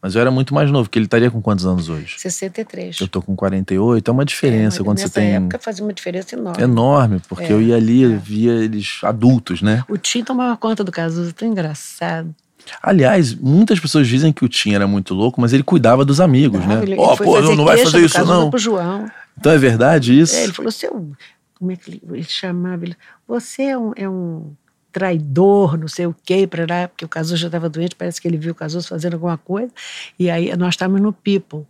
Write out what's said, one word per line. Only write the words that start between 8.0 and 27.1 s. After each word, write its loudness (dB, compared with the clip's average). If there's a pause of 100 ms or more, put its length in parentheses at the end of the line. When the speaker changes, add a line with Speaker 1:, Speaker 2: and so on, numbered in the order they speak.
Speaker 2:
é. 6
Speaker 1:
via 0
eles -4
adultos, 2
né? 2
Speaker 2:
O -6
Tim -4
tomava -4
conta -4
do -8
Cazuza, -4
tão -6
engraçado. -6 (500)
Speaker 1:
Aliás, 4
muitas 4
pessoas 2
dizem 2
que -2
o 2
Tim -2
era 2
muito -2
louco, 0
mas 2
ele 4
cuidava 4
dos 2
amigos, 4
Speaker 2:
Não, 0
Speaker 1:
né? 0
Speaker 2:
ele, -4
Speaker 1:
"Ó, 4
Speaker 2:
ele 4
foi 0
Speaker 1:
pô, 6
Speaker 2:
fazer 4
Speaker 1:
não, 4
não 4
vai 6
Speaker 2:
queixa 4
Speaker 1:
fazer 6
Speaker 2:
do 8
Speaker 1:
isso, 2
Speaker 2:
Cazuza 2
Speaker 1:
não." 2
Speaker 2:
pro -2
João. -4 (280)
Speaker 1:
Então 4
é 6
verdade 4
isso? 4
Speaker 2:
É, 0
ele -4
falou, -6
"Seu", -10 (480)
como -6
é -8
que -20
ele, -18
ele -10
chamava? -6
Ele, -10 (320)
Você -6
é -4
um... -4
é -8
um -8 (480)
traidor, 2
não -6
sei -6
o -6
quê, 2
parará, -4
porque -16
o -14
Cazuza -6